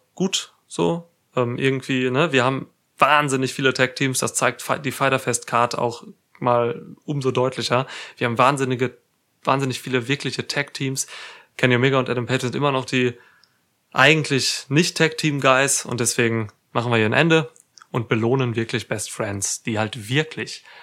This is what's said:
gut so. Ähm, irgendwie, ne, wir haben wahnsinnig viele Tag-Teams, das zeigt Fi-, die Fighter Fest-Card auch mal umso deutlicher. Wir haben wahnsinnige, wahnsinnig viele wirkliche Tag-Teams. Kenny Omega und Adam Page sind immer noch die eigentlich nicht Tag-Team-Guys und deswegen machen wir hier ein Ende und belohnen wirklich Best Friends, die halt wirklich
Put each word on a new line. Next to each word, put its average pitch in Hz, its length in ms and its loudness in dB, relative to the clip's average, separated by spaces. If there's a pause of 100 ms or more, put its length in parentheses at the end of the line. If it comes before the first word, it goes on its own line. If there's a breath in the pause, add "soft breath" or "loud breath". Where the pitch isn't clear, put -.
(140)
gut - 400 -4 (120)
so. 170 440 -2 (260)
Ähm, 123 220 -2
irgendwie, 135 520 0
ne, 147 220 0
wir 123 120 4
haben 131 240 -2 (300)
wahnsinnig 135 540 4
viele 131 220 0
Tag-Teams, 131 440 0
das 127 160 -4
zeigt 127 280 0
Fi-, - 180 -2
die 135 120 -6
Fighter 135 260 0
Fest-Card 120 580 0
auch 120 280 -4 (340)
mal 120 440 0 (220)
umso 139 280 -2
deutlicher. 127 540 -2 (300 loud breath)
Wir 127 100 -2
haben 117 120 -2
wahnsinnige, 127 580 2 (480)
wahnsinnig 135 380 0
viele 123 260 -4
wirkliche 135 380 -4
Tag-Teams. 135 600 -6 (520 loud breath)
Kenny 127 180 4
Omega 135 220 4
und 127 100 -2
Adam 123 160 -2
Page 127 180 0
sind 123 120 -4
immer 139 180 0
noch 131 140 -2
die 123 260 0 (800 soft breath)
eigentlich 143 800 2
nicht 170 260 2
Tag-Team-Guys 139 880 2
und 120 160 -4
deswegen 113 480 0 (240)
machen 120 180 -2
wir 120 60 4
hier 110 100 4
ein 107 60 0
Ende 160 380 4 (400)
und 117 180 -4
belohnen 120 480 0
wirklich 117 320 -4
Best 107 220 -6
Friends, 101 520 -6
die 110 160 -2
halt 107 300 -6
wirklich - 560 -4 (180 loud breath)